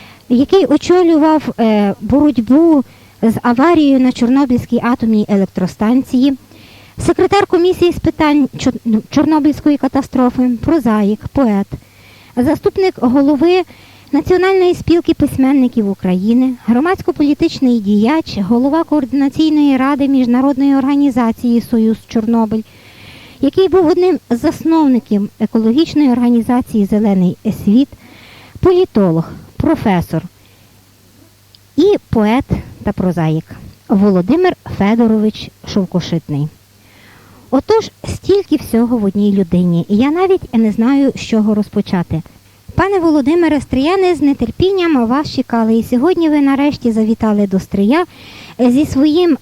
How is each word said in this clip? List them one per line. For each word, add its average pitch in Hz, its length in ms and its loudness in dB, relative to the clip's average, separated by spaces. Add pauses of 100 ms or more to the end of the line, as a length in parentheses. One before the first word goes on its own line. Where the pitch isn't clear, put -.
(280)
який 277 380 2
очолював, 311 760 2 (180)
е, 208 400 0
боротьбу 269 840 2 (380)
з 220 200 2
аварією 277 580 2
на 254 120 2
Чорнобильській 240 720 0
атомній 220 460 0
електростанції, 233 1080 -2 (720)
секретар 392 400 0
комісії 349 460 0
з - 60 -8
питань 294 500 0 (100)
Чор-, 247 260 -4
ну, 220 260 0
Чорнобильської 302 640 0
катастрофи, 254 760 -2 (140)
прозаїк, 214 640 0
поет, 208 380 0 (680)
заступник 370 640 0
голови 285 640 2 (520)
Національної 359 600 2
спілки 330 400 -2
письменників 262 760 0
України, 214 640 0 (120)
громадсько-політичний 285 1120 0
діяч, 208 580 0
голова 254 460 0
Координаційної 285 920 0
ради 269 320 0
Міжнародної 269 680 0
організації 247 840 0
«Союз 220 360 0 (120)
Чорнобиль», 220 540 -2 (800)
який 359 280 2
був 339 180 2
одним 349 320 2 (120)
з 240 80 -2
засновників 269 880 0 (120)
екологічної 247 720 0
організації 240 760 0
«Зелений 196 520 0 (280)
світ», 233 240 2 (720)
політолог, 214 640 2 (320)
професор 185 680 -2 (1500)
і 392 180 2 (160)
поет 220 340 0 (380)
та 202 100 -4
прозаїк 160 520 -2 (440)
Володимир 208 680 2 (220)
Федорович 214 720 0 (180)
Шовкошитний. 160 800 -4 (1040)
Отож, 415 400 0 (240)
стільки 370 420 -2
всього 233 420 -2
в 208 60 -2
одній 202 280 0
людині, 180 560 0
і 208 80 0
я 269 140 2
навіть 359 440 -2
не 220 180 0
знаю, 262 440 0
з - 40 -12
чого 214 340 0
розпочати. 196 680 -4 (540)
Пане 381 220 0
Володимире, 311 640 0
стрияни 349 540 0
з 277 200 0
нетерпінням 330 720 -2
вас 269 280 -4
чекали, 226 400 -2
і 226 80 0
сьогодні 320 480 0
ви 294 100 2
нарешті 277 520 0
завітали 214 540 0
до 190 140 -2
Стрия, 247 440 0 (560)
е, 247 100 2
зі 285 160 2
своїм, 302 560 0